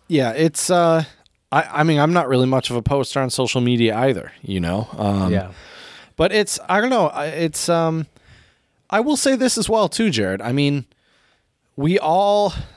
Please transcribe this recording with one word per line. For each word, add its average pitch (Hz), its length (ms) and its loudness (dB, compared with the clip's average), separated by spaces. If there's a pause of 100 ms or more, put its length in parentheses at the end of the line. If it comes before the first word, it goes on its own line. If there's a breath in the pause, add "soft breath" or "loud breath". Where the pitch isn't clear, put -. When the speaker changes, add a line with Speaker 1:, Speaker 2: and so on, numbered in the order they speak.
Speaker 1:
yeah, 135 240 0
it's, 156 380 0
uh, 165 340 4 (480 loud breath)
I, 156 200 2
I 147 120 0
mean, 156 160 2
I'm 156 140 2
not 170 140 2
really 127 200 2
much 131 220 0
of 123 60 -4
a 120 60 -2
poster 139 380 -2
on 131 100 -2
social 127 320 -2
media 120 360 2
either, 123 340 -2 (100)
you 95 180 -4
know? 90 280 -2 (100)
Um, 98 340 0
Speaker 2:
Yeah. 92 200 -2 (640 loud breath)
Speaker 1:
but 180 160 0
it's, 208 280 -2 (100)
I 196 120 2
don't 247 80 0
know, 220 180 2
I, 147 200 -4
it's, 156 420 -4
um, 160 380 0 (840 soft breath)
I 214 100 2
will 277 180 0
say 269 180 2
this 247 220 0
as 226 120 -2
well, 214 200 2
too, 226 200 0
Jared. 98 320 -2
I 113 100 -4
mean, 143 340 0 (880)
we 156 240 0
all, 202 540 2 (240 loud breath)